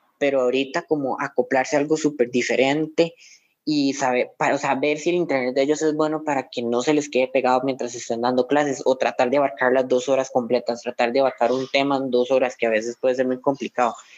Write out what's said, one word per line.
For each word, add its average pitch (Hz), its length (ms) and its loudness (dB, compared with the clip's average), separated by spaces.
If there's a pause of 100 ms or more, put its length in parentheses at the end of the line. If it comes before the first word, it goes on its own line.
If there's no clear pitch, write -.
(200)
pero 139 220 2
ahorita 135 420 0
como 139 360 -2
acoplarse 131 560 0
a 147 40 4
algo 151 180 0
súper 143 340 0
diferente 139 840 0 (540)
y 143 260 2
saber, 127 440 0
para, 135 160 0
o 139 60 0
sea, 139 160 -2
ver 147 240 0
si 165 100 -2
el 170 60 0
internet 139 400 0
de 139 80 2
ellos 151 180 0
es 156 140 0
bueno 156 280 -2
para 139 260 -4
que - 120 -6
no 120 220 0
se 151 100 2
les 147 160 0
quede 127 180 0
pegado 127 360 2
mientras 127 320 -4
estén 117 260 -6
dando 127 240 0
clases, 143 400 0
o 131 100 2
tratar 123 360 0
de 139 60 2
abarcar 135 360 0
las 131 140 2
dos 127 200 0
horas 135 240 0
completas, 120 520 -2
tratar 120 280 -2
de 131 100 0
abarcar 123 300 2
un 131 220 -2
tema 139 240 2
en 135 140 -2
dos 123 180 2
horas, 131 260 2
que 117 120 -2
a - 20 2
veces 113 320 -2
puede 131 140 2
ser 127 100 0
muy 127 160 -2
complicado, 123 540 -2 (220)